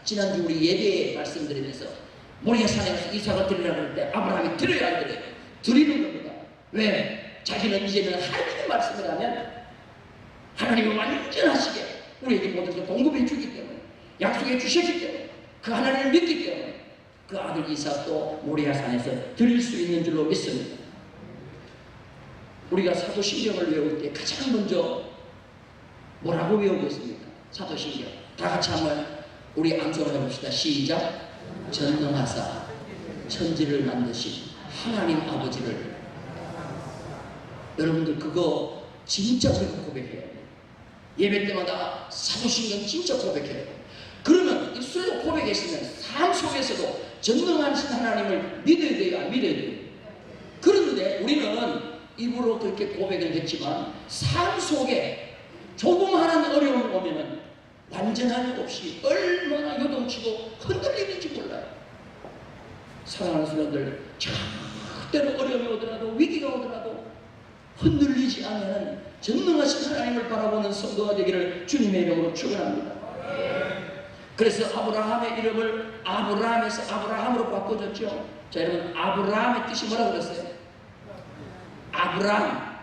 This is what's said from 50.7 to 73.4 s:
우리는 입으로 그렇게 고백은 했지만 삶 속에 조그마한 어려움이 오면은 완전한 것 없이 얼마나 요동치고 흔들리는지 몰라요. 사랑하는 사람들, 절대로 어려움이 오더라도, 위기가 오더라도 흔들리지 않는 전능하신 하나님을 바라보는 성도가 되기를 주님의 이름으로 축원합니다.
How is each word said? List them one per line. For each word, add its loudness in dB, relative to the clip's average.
우리는 0
입으로 2
그렇게 -2
고백은 0
했지만 -2
삶 2
속에 0
조그마한 6
어려움이 4
오면은 -2
완전한 0
것 -4
없이 -6
얼마나 2
요동치고 -2
흔들리는지 -2
몰라요. -8
사랑하는 0
사람들, -2
절대로 -2
어려움이 2
오더라도, -2
위기가 2
오더라도 -6
흔들리지 4
않는 -4
전능하신 2
하나님을 0
바라보는 0
성도가 0
되기를 0
주님의 4
이름으로 2
축원합니다. -2